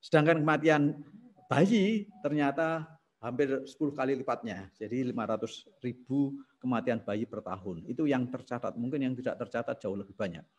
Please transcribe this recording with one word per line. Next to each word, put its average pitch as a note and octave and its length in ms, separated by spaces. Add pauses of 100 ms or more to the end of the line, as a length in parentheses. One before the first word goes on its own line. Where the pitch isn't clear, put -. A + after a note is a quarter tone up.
Sedangkan D#3+ 400
kematian D3+ 560 (480)
bayi G3+ 640 (160)
ternyata D3+ 640 (320)
hampir C3 480
sepuluh D3 240
kali C3+ 240
lipatnya. A2 640
Jadi A#2+ 320
lima A2 160
ratus A2 400 (160)
ribu C3+ 560 (160)
kematian B2 480
bayi G#2+ 240
per G#2+ 160
tahun. F#2 400
Itu D3 240
yang B2+ 240
tercatat. A#2 480
Mungkin C3+ 240
yang B2+ 80
tidak B2+ 320
tercatat - 320
jauh G2+ 160
lebih G2 240
banyak. E2+ 240 (180)